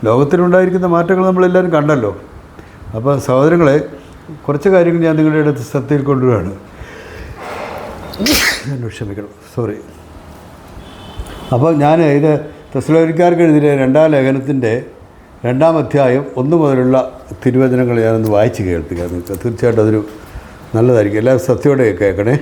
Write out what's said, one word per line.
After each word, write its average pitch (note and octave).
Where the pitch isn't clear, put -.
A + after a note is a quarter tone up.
ലോകത്തിലുണ്ടായിരിക്കുന്ന F3+
മാറ്റങ്ങൾ F#3
നമ്മളെല്ലാവരും F3+
കണ്ടല്ലോ. C#3+
അപ്പോൾ C3+
സഹോദരങ്ങളെ, D3
കുറച്ച് C#3+
കാര്യങ്ങൾ E3+
ഞാൻ D#3+
നിങ്ങളുടെ D#3
അടുത്ത് C3
ശ്രദ്ധയിൽ C#3
കൊണ്ടുവരികയാണ്. A#2+
എന്നോട് A#2+
ക്ഷമിക്കണം, G2+
സോറി. A2
അപ്പോൾ C#3
ഞാൻ D#3
ഇത് D3+
തെസ്സലോനിക്കാർക്ക് D#3+
എഴുതിയ D3+
രണ്ടാം C#3+
ലേഖനത്തിൻ്റെ C3+
രണ്ടാം C#3+
അധ്യായം C3+
ഒന്ന് C#3+
മുതലുള്ള C3
തിരുവചനങ്ങൾ B2
ഞാനൊന്ന് A2
വായിച്ച് G#2+
കേൾപ്പിക്കാം F2
നിങ്ങൾക്ക്. F2+
തീർച്ചയായിട്ടും A#2
അതൊരു A2
നല്ലതായിരിക്കും. A2
എല്ലാവരും B2
ശ്രദ്ധയോടെ C3
കേൾക്കണേ. G2+